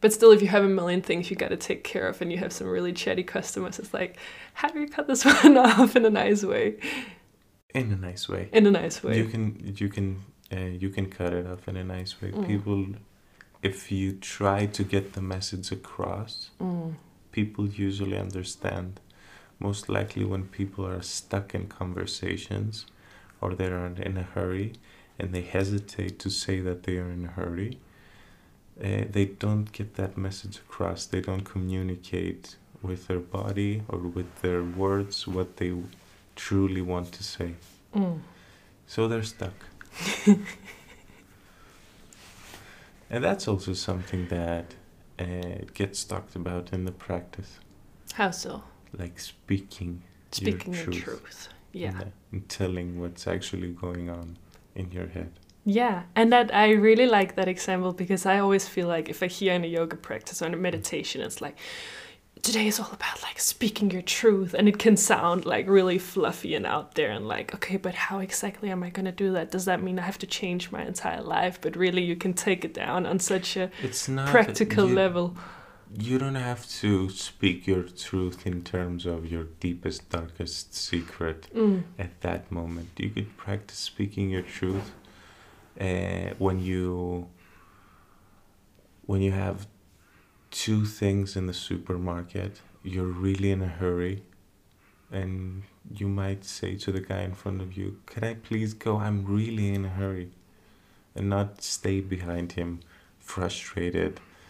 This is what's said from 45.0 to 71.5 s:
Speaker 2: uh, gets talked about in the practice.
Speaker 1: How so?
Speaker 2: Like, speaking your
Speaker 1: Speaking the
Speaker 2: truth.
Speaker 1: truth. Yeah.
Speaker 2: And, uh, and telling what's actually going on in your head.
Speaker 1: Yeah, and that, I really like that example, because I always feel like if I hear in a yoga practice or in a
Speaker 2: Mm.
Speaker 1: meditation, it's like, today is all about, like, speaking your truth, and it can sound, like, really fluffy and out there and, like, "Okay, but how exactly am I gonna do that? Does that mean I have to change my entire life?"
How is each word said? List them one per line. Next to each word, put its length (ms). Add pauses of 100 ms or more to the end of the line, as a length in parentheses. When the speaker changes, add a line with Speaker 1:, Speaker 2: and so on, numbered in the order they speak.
Speaker 2:
uh, 540
gets 320
talked 300
about 360
in 140
the 80
practice. 640 (540)
Speaker 1:
How 180
so? 320 (340)
Speaker 2:
Like, 220
speaking 840 (360)
your 140
Speaker 1:
Speaking 180
the 120
Speaker 2:
truth. 200
Speaker 1:
truth. 460 (240)
Yeah. 160
Speaker 2:
And, 120
uh, 40 (260)
and 180
telling 520
what's 260
actually 420
going 400
on 280 (380)
in 160
your 160
head. 240 (340)
Speaker 1:
Yeah, 380 (120)
and 160
that, 240
I 160
really 340
like 300
that 140
example, 420
because 340
I 140
always 280
feel 200
like 220
if 120
I 60
hear 260
in 120
a 20
yoga 300
practice 440
or 60
in 60
a 40
Speaker 2:
Mm. 40
Speaker 1:
meditation, 600
it's 200
like, 160 (840)
today 260
is 120
all 120
about, 320
like, 160
speaking 520
your 100
truth, 520
and 140
it 120
can 180
sound, 480
like, 220
really 300
fluffy 580
and 100
out 300
there 160
and, 160
like, 280
"Okay, 220
but 180
how 240
exactly 500
am 140
I 60
gonna 220
do 220
that? 180
Does 140
that 180
mean 160
I 40
have 160
to 80
change 440
my 140
entire 360
life?" 400